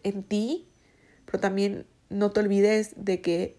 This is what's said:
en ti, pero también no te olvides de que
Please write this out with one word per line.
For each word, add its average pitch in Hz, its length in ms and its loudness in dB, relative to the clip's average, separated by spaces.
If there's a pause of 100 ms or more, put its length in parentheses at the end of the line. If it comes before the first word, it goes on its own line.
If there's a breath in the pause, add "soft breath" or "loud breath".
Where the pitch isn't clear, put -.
en 196 180 -4
ti, 226 460 -4 (580 soft breath)
pero - 140 -4
también - 480 -2 (220)
no 202 220 0
te 214 100 2
olvides 208 560 2
de 190 240 -2
que 175 380 -2